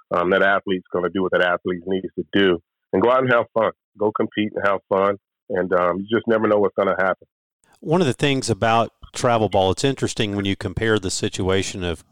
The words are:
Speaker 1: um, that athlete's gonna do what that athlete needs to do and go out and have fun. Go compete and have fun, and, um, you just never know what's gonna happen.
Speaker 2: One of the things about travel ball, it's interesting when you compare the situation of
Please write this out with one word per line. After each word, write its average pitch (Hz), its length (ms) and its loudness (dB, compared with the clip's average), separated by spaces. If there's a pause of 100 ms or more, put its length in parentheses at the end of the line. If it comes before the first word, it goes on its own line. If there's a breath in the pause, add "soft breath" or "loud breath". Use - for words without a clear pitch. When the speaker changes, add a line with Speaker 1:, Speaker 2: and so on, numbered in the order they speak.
(120)
Speaker 1:
um, 87 180 0
that 95 120 4
athlete's 95 520 0
gonna 90 160 -2
do 95 140 -2
what 90 100 -4
that 87 80 2
athlete 90 440 -2
needs 95 300 -4
to 90 180 -6
do 92 260 4 (340)
and 95 80 2
go 117 100 4
out 131 100 4
and 127 120 0
have 117 200 2
fun. 107 180 0 (260)
Go 107 180 0
compete 107 400 -2
and 98 100 -4
have 98 220 0
fun, 98 300 0 (320)
and, 92 240 -2
um, 87 260 2
you 98 100 -8
just 113 180 0
never 110 200 2
know 107 100 4
what's 98 180 2
gonna 95 220 0
happen. 92 300 -2 (540 soft breath)
Speaker 2:
One 175 180 0
of 165 80 2
the 120 60 2
things 135 360 0
about 113 440 0 (200)
travel 113 360 2
ball, 95 220 2
it's - 120 -2
interesting 120 520 -2
when 101 100 -4
you 98 100 0
compare 110 420 -2
the 92 140 -4
situation 95 720 -2
of 87 280 -6